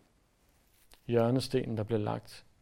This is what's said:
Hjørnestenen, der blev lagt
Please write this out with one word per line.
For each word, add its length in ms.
Hjørnestenen, 680
der 60
blev 160
lagt 460